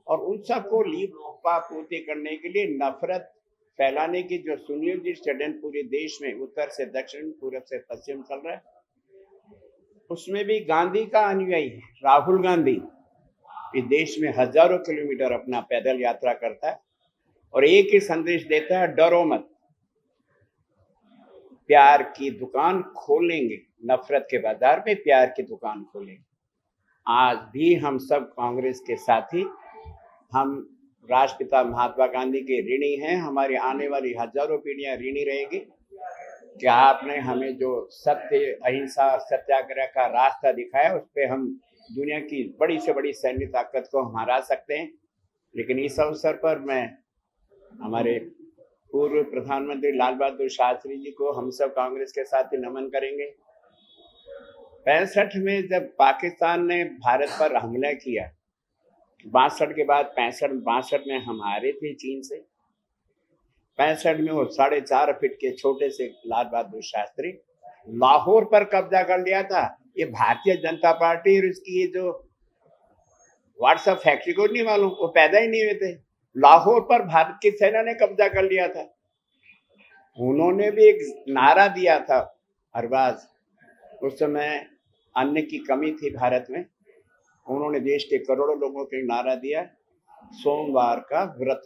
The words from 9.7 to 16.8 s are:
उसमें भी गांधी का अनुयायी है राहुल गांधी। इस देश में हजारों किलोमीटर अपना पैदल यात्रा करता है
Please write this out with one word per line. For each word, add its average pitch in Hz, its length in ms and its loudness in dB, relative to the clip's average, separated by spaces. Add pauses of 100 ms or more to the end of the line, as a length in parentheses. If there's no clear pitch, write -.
उसमें 190 360 -6
भी 214 140 0
गांधी 175 460 0
का 214 140 2
अनुयायी 185 500 0
है 113 100 -16
राहुल 147 640 2
गांधी। 151 380 2 (920)
इस 127 80 0
देश 151 360 0
में 147 180 -2
हजारों 160 400 4
किलोमीटर 143 540 -4
अपना 120 280 -6
पैदल 123 420 -2
यात्रा 120 320 0
करता 117 360 -6
है - 100 -8 (760)